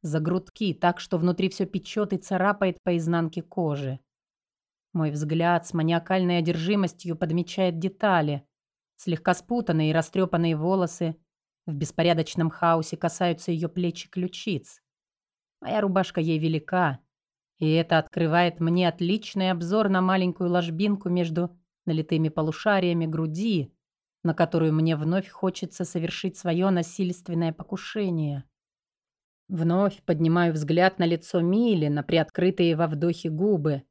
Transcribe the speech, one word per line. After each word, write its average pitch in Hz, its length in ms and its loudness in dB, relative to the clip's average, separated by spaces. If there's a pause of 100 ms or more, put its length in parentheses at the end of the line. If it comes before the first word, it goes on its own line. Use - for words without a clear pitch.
За 160 180 -4
грудки, 180 540 -2
так 175 260 0
что - 180 -4
внутри 180 300 2
все 185 180 -2
печет 202 460 -4
и 185 60 -2
царапает 196 640 0
по 175 140 0
изнанке 165 460 0
кожи. 143 580 -4 (920)
Мой 160 180 0
взгляд 165 560 0
с - 80 -12
маниакальной 175 640 0
одержимостью 170 800 -2
подмечает 170 640 -2
детали. 165 680 0 (520)
Слегка 175 380 0
спутанные 165 560 0
и - 20 0
растрепанные 165 640 0
волосы 170 600 -2 (500)
в 160 80 -6
беспорядочном 160 760 0
хаосе 165 460 0
касаются 170 560 -2
ее 165 160 -2
плеч 175 380 -4
и - 20 -20
ключиц. - 720 -8 (800)
Моя 214 200 -2
рубашка 190 400 -2
ей 165 180 0
велика, 160 600 -2 (580)
и 156 120 0
это 160 280 2
открывает 170 640 0
мне 170 280 2
отличный 185 600 -2
обзор 185 380 0
на 190 120 4
маленькую 185 500 0
ложбинку 175 580 0
между 175 480 0 (300)
налитыми 160 420 0
полушариями 170 800 0
груди, 160 680 -2 (500)
на 160 120 0
которую 165 380 2
мне 160 240 2
вновь 170 320 -2
хочется - 560 -6
совершить 170 520 -6
свое 180 340 0
насильственное 170 840 -2
покушение. 165 920 -4 (1040)
Вновь 180 540 0
поднимаю 165 500 2
взгляд 165 460 2
на 170 80 4
лицо 170 340 0
Мили, 185 480 2
на 147 140 0
приоткрытые 170 760 2
во 165 100 2
вдохе 165 440 -2
губы. 156 600 0